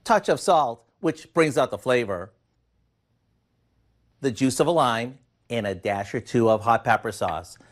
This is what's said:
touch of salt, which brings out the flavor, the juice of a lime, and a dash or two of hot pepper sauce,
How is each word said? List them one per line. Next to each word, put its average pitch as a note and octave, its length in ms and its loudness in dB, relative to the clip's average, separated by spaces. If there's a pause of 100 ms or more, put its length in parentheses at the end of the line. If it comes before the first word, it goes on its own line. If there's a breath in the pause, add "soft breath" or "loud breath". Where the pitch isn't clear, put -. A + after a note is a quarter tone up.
touch G#3+ 260 2
of D#3 120 0
salt, D3 440 0 (140)
which - 340 -6
brings D#3 240 2
out C3+ 140 2
the G2+ 80 -8
flavor, G2+ 540 -2 (1900)
the C3+ 120 -2
juice B2+ 260 0
of D3 80 2
a E3+ 60 2
lime, B2+ 480 0 (280)
and A2+ 160 -4
a G2 120 -4
dash G2 360 -4
or B2+ 60 -4
two A2+ 320 2
of G#2+ 120 2
hot A2+ 200 2
pepper A2 300 0
sauce, E2+ 440 -6 (160 soft breath)